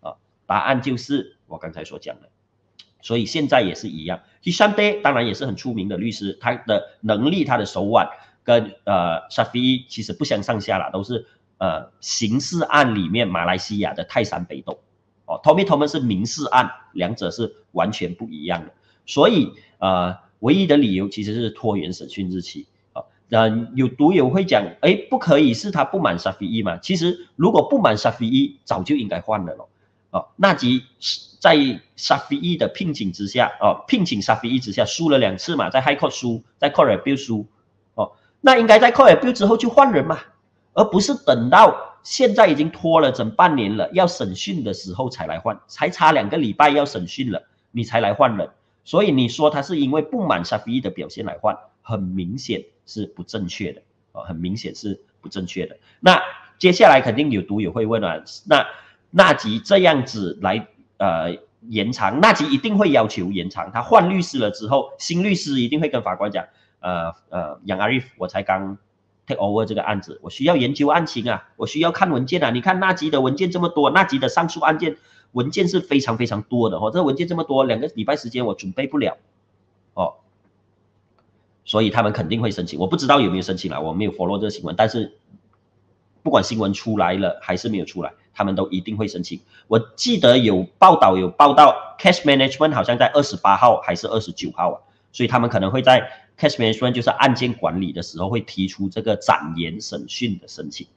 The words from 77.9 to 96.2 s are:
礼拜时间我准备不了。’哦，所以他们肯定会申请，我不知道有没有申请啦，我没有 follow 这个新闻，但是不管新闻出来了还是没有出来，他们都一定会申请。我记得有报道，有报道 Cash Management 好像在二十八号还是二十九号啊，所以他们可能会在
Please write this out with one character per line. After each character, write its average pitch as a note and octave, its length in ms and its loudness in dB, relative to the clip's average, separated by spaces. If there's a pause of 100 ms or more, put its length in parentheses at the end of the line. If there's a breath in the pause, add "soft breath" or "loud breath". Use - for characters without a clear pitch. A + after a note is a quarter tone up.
礼 A2 100 -6
拜 C#3 100 -2
时 C3+ 140 -10
间 B2 160 -4
我 G2+ 80 -4
准 F#2+ 180 -12
备 C3+ 160 -6
不 D3 100 -6
了。’ A#2 200 -2 (760)
哦， F2+ 200 -4 (1500)
所 G#2+ 160 0
以 A2 80 2
他 A#2 120 0
们 G#2 120 0
肯 F2 160 -6
定 A2+ 120 -2
会 A#2+ 80 -2
申 F2+ 160 -6
请， D2 140 -10
我 F#2 80 0
不 D#3+ 80 -2
知 C#3+ 120 -4
道 C#3+ 120 6
有 G#2 100 2
没 F2+ 60 -4
有 F#2 60 -2
申 F#2 160 -6
请 F2 120 -8
啦， C#2 80 -8
我 D#2 140 -6
没 F#2+ 140 -2
有 - 80 -4
follow F#2 240 -4
这 G2+ 60 -4
个 G#2+ 60 -2
新 - 140 -12
闻， D#2 140 -6
但 A2 100 2
是 A2 300 -6 (1080)
不 D#3 60 -2
管 F2+ 120 4
新 A2 160 -4
闻 G2+ 140 0
出 G#2+ 260 -4
来 F#2 180 2
了 F#2+ 260 -2
还 F2+ 160 -4
是 - 100 -8
没 G#2+ 100 -4
有 E2 80 -4
出 F2+ 180 -10
来， - 100 -10 (200)
他 G#2+ 100 -4
们 G2 100 -2
都 F#2+ 160 -2
一 F#2 100 -4
定 G#2+ 160 -8
会 G#2 120 -4
申 F2 160 -8
请。 F2+ 160 -12 (280 soft breath)
我 A2+ 120 2 (160)
记 A#3+ 240 -2
得 B2 180 8
有 G2+ 260 2 (140)
报 - 180 8
道， F#2+ 220 4
有 F#2 120 0
报 C#3+ 240 6
道 D3 220 8 (220)
Cash - 260 2
Management C#3 500 2
好 A2 100 0
像 A#2+ 140 0
在 A#2+ 160 4
二 D3 100 4
十 A2 120 -6
八 G2 200 2
号 A#2+ 260 6
还 F2 140 -2
是 - 120 -8
二 - 120 -2
十 - 120 -10
九 - 240 -8
号 F2 160 -2
啊， - 60 -8 (340)
所 - 120 -4
以 A#2 40 0
他 B2 120 2
们 A#2 100 0
可 A2+ 100 -2
能 F#2+ 120 -2
会 C3 100 -2
在 B2+ 260 4 (300 loud breath)